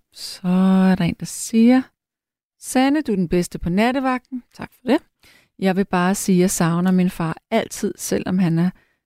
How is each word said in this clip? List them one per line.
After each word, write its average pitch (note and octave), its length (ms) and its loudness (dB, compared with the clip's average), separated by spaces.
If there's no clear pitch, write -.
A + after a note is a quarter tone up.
så - 360 -10
er - 20 2
der F3 100 0
en, - 160 -2
der E3+ 60 -12
siger, A#3+ 560 2
Sanne, C#4 440 0
du A3+ 100 -4
er G3 40 -2
den F3+ 120 -2
bedste F3 300 -2
på - 100 -6
nattevagten. B3+ 720 -2
Tak - 180 -16
for - 140 -20
det. C#4 160 0
Jeg F#3 180 0
vil G3 80 0
bare F3+ 300 0
sige, F#3+ 220 0
at F3 40 4
jeg F#3 100 2
savner F3 400 0
min F#3 200 2
far D#3+ 260 -6
altid, - 480 -4
selvom - 400 -4
han E3 200 0
er, F3+ 120 0